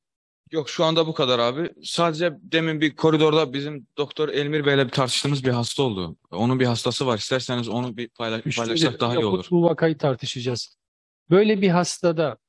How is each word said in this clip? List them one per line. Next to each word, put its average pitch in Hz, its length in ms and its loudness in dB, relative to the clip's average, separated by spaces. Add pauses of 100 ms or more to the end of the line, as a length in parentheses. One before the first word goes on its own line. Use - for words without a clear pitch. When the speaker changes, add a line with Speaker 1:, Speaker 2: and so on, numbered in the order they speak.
(520)
Speaker 1:
Yok, 156 180 -6
şu - 160 -2
anda 160 220 2
bu 160 60 -4
kadar 127 260 2
abi. 127 340 -2 (100)
Sadece 170 580 -2
demin 160 400 -2
bir 151 140 0
koridorda 156 580 4
bizim 139 340 -10 (100)
Doktor 147 320 -4
Elmir 143 360 -2
Bey'le 139 200 4
bir 117 60 -4
tartıştığımız 135 520 0
bir 131 60 0
hasta 120 340 0
oldu. 92 340 -2 (140)
Onun 120 280 0
bir 127 60 4
hastası 120 400 -2
var. 120 120 2
İsterseniz 123 520 -4
onu 120 280 -6
bir 120 120 -10
paylaş-, 113 360 -8
Speaker 2:
Üç 143 120 -4
Speaker 1:
paylaşsak 131 340 0
Speaker 2:
gün - 80 -12
Speaker 1:
daha 120 140 0
iyi - 20 -2
Speaker 2:
yapıp 104 180 2
Speaker 1:
olur. - 180 -4
Speaker 2:
bu 175 120 4
vakayı 165 340 2
tartışacağız. 127 800 -6 (520)
Böyle 208 320 4
bir 196 80 4
hastada 165 680 0 (120)